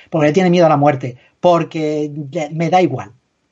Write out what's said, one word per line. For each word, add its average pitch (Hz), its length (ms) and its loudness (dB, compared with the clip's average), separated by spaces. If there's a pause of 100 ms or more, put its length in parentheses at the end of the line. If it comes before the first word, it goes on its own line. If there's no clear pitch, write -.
porque 151 200 0
le 151 40 2
tiene 185 160 2
miedo 175 160 4
a 156 60 4
la 147 80 2
muerte, 139 400 -2 (220)
porque 156 680 0 (200)
le, 151 200 -6
me 160 200 -4
da 185 100 4
igual. 131 320 -4 (400)